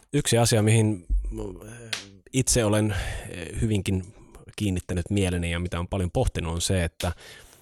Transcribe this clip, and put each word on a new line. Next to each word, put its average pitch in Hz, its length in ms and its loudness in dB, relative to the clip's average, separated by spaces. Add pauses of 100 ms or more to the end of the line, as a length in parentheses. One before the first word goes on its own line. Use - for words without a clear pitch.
(120)
Yksi 143 260 2
asia, 113 240 4
mihin 107 440 4 (1300)
itse 127 320 2
olen 107 300 2 (640)
hyvinkin 98 540 0 (420)
kiinnittänyt 92 540 -2
mieleni 90 400 2
ja 85 80 -2
mitä 90 220 -4
on 87 80 -6
paljon 92 220 -2
pohtinut, 82 440 -2
on 85 60 -4
se, 92 240 2
että 87 280 -4 (500)